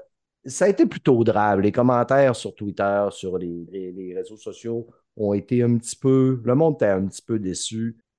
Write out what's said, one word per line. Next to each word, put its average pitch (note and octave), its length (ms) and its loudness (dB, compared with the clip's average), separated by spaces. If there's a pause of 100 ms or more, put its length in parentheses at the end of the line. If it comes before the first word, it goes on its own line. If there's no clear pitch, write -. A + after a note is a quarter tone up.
(460)
ça C3+ 180 -2
a G3+ 40 4
été G3+ 180 4
plutôt A#2+ 360 2
drôle. G#2 380 2
Les G2+ 100 2
commentaires B2 640 4
sur G#2 200 -10
Twitter, G2+ 560 -2
sur F#2 260 -8
les, E2+ 340 -8
les, F#2 220 -12
les F#2 220 -14
réseaux F#2 240 -10
sociaux A#2 480 -10 (320)
ont G2+ 160 0
été A#2+ 280 0
un A#2+ 140 2
petit - 200 -8
peu, C3 460 2
le A#2+ 120 0
monde D#3 220 2
était A2+ 100 2
un G2 200 2
petit - 140 -12
peu A2+ 180 -4
déçu. A2 600 -8 (200)